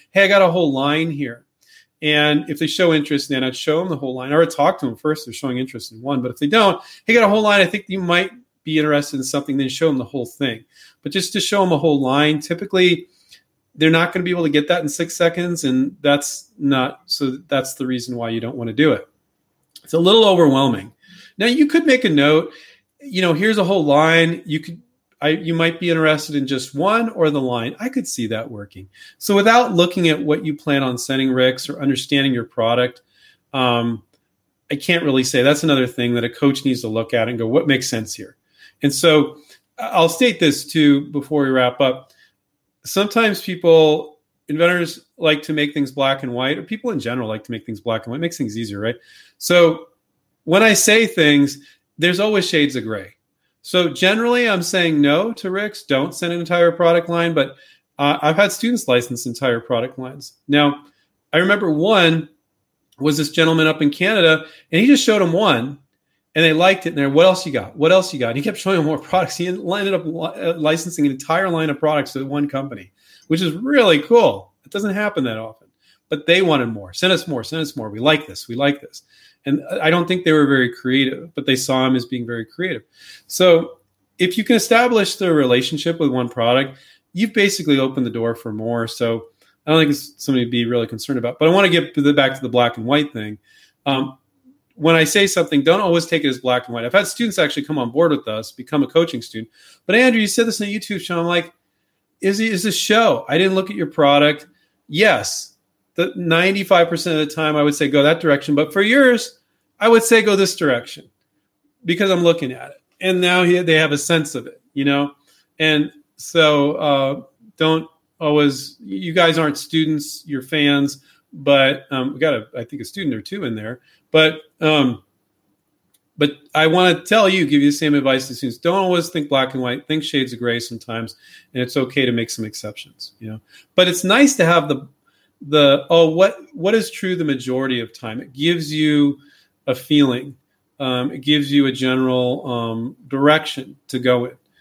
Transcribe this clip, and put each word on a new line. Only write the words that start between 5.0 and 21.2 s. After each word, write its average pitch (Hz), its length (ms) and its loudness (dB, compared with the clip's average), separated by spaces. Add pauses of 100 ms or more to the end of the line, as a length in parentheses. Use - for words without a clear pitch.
if - 40 -20
they're 113 80 -14
showing 127 240 -6
interest 127 340 -10
in 113 120 -20
one. 135 180 -4
But 123 80 -6
if 117 80 -12
they 147 80 -4
don't, 190 340 2 (260)
"Hey, 226 100 2
got 233 80 6
a 202 60 4
whole 214 120 2
line. 202 200 4
I 180 40 4
think 202 220 -6
you 190 120 -6
might 180 320 0 (320)
be 156 140 -2
interested 147 400 0
in 131 60 -6
something," 143 340 -4
then 135 120 -2
show 160 180 -2
them 143 100 0
the 123 60 -4
whole 120 240 -8
thing. 117 360 -6 (380)
But 147 100 -10
just 185 220 -4
to 202 60 -4
show 202 240 0
them 185 80 2
a 156 60 4
whole 147 220 2
line, 147 400 0
typically 175 680 0 (680)
they're 156 160 2
not 170 220 2
gonna 180 120 -4
be 180 80 -4
able 175 120 -2
to 156 60 0
get 147 180 0
that 175 140 0
in 151 80 -6
six 165 260 -6
seconds. 170 480 -2
And 131 380 -2
that's - 560 -2
not, 135 480 -2
so 135 320 -6 (100)
that's 135 280 -4
the 131 120 -8
reason 127 280 -8
why 117 140 -6
you 113 100 -6
don't 117 180 -8
wanna 117 160 -8
do 143 180 4
it. 104 160 -4 (760)
It's - 100 -8
a 165 60 2
little 208 260 6
overwhelming. 135 680 2 (460)